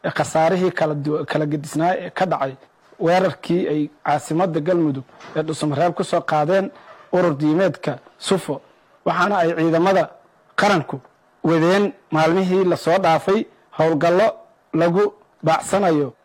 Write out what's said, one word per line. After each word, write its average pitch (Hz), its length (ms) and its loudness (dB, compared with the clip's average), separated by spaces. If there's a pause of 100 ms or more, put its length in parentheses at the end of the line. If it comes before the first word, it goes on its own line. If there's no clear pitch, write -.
khasaarihii 165 680 0
kala 151 240 -2
du-, 147 300 -4
kala 156 200 -2
gedisnaa 156 500 -2
ee 175 140 -10
ka - 160 -2
dhacay 139 280 -4 (460)
weerarkii 175 680 0
ay 151 140 -2 (220)
caasimadda 160 560 -2
Galmudug 151 440 0 (320)
ee 156 80 -2
Dhuusamareeb 156 500 -2
ku 190 100 -4
soo 170 180 -2
qaadeen 165 440 0 (480)
urur 175 240 2
diimeedka 156 540 0 (260)
SUFO, - 440 -4 (440)
waxaana 180 320 0
ay 170 180 2
ciidamada 165 480 2 (540)
qaranku 180 400 0 (460)
wadeen 165 400 2 (280)
maalmihii 180 540 2
la 170 120 0
soo 170 220 0
dhaafay 180 400 2 (320)
howlgallo 170 560 2 (460)
lagu 175 300 2 (400)
baacsanayo 160 640 0 (180)